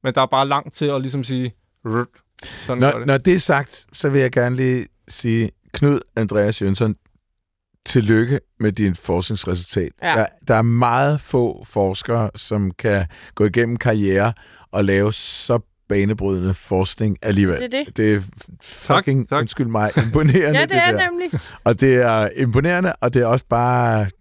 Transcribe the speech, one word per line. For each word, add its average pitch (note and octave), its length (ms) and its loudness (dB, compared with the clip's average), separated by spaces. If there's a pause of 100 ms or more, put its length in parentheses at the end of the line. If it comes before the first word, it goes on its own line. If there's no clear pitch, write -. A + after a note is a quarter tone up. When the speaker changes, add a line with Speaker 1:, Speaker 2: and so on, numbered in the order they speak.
Speaker 1:
men C3 100 -4
der C3+ 80 2
er C3 40 4
bare C3+ 220 0
langt C#3+ 260 -4
til D3+ 120 -4
at C#3 160 -2
ligesom C3+ 220 -6
sige, B2+ 300 -4 (320)
"Rrrt, A#2 220 -2 (560)
sådan B2 180 -4
Speaker 2:
Når, C#3 100 4
Speaker 1:
gør C3 60 -4
det." A#2+ 100 -6
Speaker 2:
når C#3 100 2
det F3 180 4
er F3+ 40 0
sagt, - 540 -2
så - 160 -2
vil C#3 120 2
jeg B2 100 0
gerne B2 240 0
lige B2+ 300 0 (220)
sige, A2+ 420 -2 (240)
Knud C#3+ 260 2 (160)
Andreas G#2 460 0
Jønsson, G2+ 340 0 (920)
tillykke A2+ 540 2 (200)
med G#2+ 120 0
dit G2 260 0
forskningsresultat. F2+ 920 -4 (120)
Speaker 3:
Ja. E3+ 120 0
Speaker 2:
Der, G#2+ 100 2 (220)
der A#2 80 2
er A2 60 2
meget B2 600 2
få A#2+ 460 -2
forskere, G#2 680 -2
som G2+ 360 -4
kan G2+ 340 0 (300)
gå G#2 100 2
igennem A#2 320 0
karriere G#2 560 0 (380)
og G2+ 140 0
lave G2 280 2
så - 460 -4 (300)
banebrydende G2 640 0
forskning F#2+ 680 -2
alligevel. G2 400 2
Speaker 3:
Det - 20 -6 (100)
er C#4 120 -2
det. - 120 -12
Speaker 2:
Det G#2+ 180 4
er G2+ 40 0 (420)
fucking, C#3 680 0
Speaker 1:
Tak, C3+ 60 -2
tak. D3 60 2
Speaker 2:
undskyld B2 260 -4
mig, G#2+ 300 0
imponerende, D3 420 2
Speaker 3:
<laughs> D3+ 200 2
Ja, - 20 4
det E4 80 0
Speaker 2:
det F#4+ 80 2
Speaker 3:
er F4 140 4
Speaker 2:
der. F4+ 180 0
Speaker 3:
nemlig. F4 200 -6 (340)
Speaker 2:
Og A2+ 180 2
det C3+ 140 6
er A2+ 420 2
imponerende, D3 640 0
og B2 120 0
det C3 80 4
er A#2+ 40 2
også A#2+ 240 0
bare A#2+ 560 2 (160)